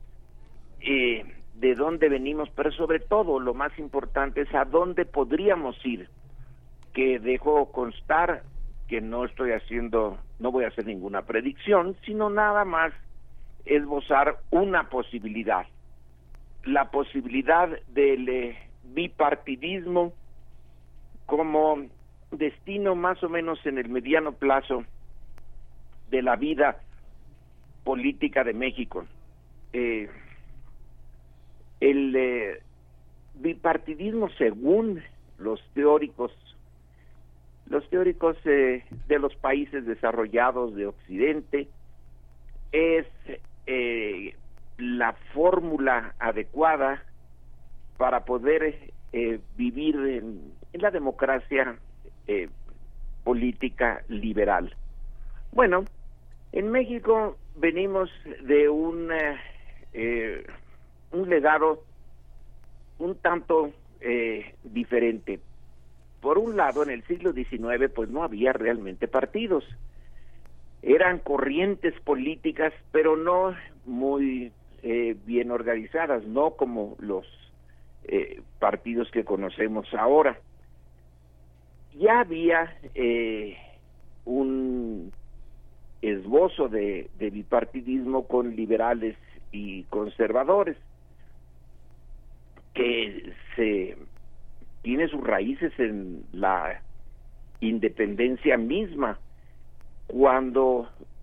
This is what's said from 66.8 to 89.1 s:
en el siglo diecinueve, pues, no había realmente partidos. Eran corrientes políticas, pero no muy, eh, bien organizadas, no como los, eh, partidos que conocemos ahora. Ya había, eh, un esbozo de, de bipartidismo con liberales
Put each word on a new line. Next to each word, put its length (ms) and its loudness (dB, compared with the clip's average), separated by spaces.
en 60 0
el 140 -6
siglo 300 -2
diecinueve, 560 0
pues, 200 -4
no 140 -2
había 300 2
realmente 540 -2
partidos. 580 0
Eran 380 6
corrientes 800 0
políticas, 720 0
pero 260 6
no 360 2
muy, 640 0
eh, 340 0
bien 260 0
organizadas, 720 0
no 280 2
como 480 -2
los, 260 -4
eh, 360 -2
partidos 520 0
que 140 0
conocemos 680 -2
ahora. 460 4
Ya 240 8
había, 560 2
eh, 640 0
un 880 -2
esbozo 680 4
de, 480 -2
de 120 -2
bipartidismo 1000 -2
con 280 0
liberales 600 0